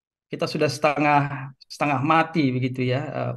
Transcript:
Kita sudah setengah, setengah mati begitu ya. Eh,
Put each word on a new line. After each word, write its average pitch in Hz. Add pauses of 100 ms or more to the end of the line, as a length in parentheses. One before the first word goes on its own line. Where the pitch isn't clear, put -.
(320)
Kita 156
sudah 151
setengah, 143 (160)
setengah 147
mati 160
begitu 127
ya. 123
Eh, 127